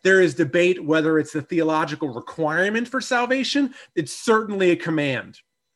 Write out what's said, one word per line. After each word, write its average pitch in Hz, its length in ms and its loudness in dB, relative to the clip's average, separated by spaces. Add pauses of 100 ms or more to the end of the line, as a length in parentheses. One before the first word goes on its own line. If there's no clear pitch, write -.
there 190 180 6
is 160 140 2
debate 170 500 2
whether 156 320 2
it's 151 160 -2
the 156 80 -4
theological 156 680 -2
requirement 170 760 -4
for 254 140 -4
salvation, 254 720 0 (220)
it's 156 180 -4
certainly 208 560 0
a 175 60 4
command, 143 640 -4 (360)